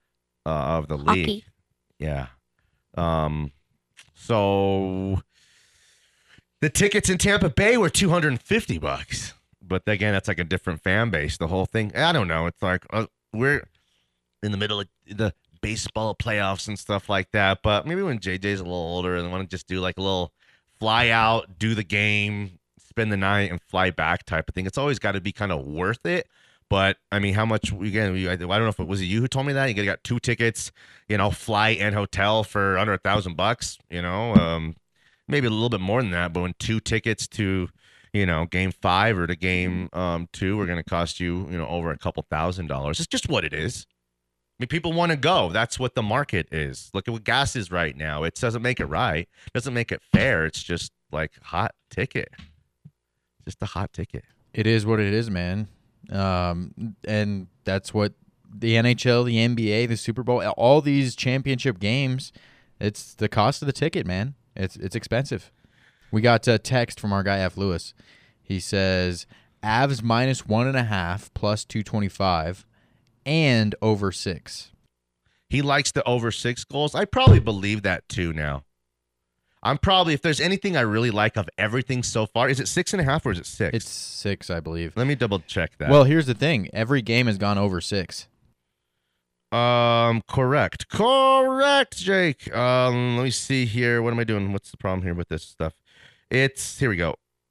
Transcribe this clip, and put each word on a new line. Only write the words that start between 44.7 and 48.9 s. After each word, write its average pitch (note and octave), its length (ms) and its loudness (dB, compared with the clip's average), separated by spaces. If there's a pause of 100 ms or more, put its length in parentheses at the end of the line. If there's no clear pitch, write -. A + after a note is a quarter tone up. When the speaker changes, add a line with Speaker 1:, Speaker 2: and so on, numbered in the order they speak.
Speaker 1:
wanna E3+ 220 2
go. C#3 360 2
That's A2+ 260 -2
what B2+ 160 -2
the B2+ 80 -2
market G#2+ 500 -2
is. D2 400 -8
Look G2 160 -6
at A#2+ 40 -6
what A2 120 -8
gas C3 320 0
is F#2+ 140 -6
right E2+ 260 -2
now. D2+ 280 -4
It E2 100 -2
doesn't A#2 300 -4
make B2 160 -2
it D2 80 -4
right. F2 420 -2 (160)